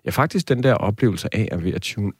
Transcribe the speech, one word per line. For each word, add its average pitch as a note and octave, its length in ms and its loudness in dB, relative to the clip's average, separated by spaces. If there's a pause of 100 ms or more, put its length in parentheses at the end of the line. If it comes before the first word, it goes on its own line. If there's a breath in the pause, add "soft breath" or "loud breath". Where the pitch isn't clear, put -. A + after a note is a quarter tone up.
Ja, - 60 -4
faktisk E3 380 0
den B2+ 140 2
der C3 120 6
oplevelse G#2 600 0
af G#2+ 180 0
at E2+ 120 -4
ved F2+ 80 0
at F#2 100 -4
tune G2+ 380 -4